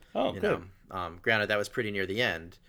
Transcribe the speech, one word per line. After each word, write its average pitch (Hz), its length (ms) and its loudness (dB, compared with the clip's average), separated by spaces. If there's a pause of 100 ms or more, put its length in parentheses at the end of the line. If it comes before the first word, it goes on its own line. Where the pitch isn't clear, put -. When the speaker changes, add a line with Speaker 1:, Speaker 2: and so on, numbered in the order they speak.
(140)
Speaker 1:
Oh, 240 200 2
Speaker 2:
You 196 60 -8
Speaker 1:
good. 180 220 2 (280)
Speaker 2:
know? 95 60 -8
Um, 85 260 -4
granted, 107 280 4
that 104 80 4
was 104 100 -2
pretty 110 220 -2
near 98 160 0
the 101 160 0
end. 85 360 -2 (100)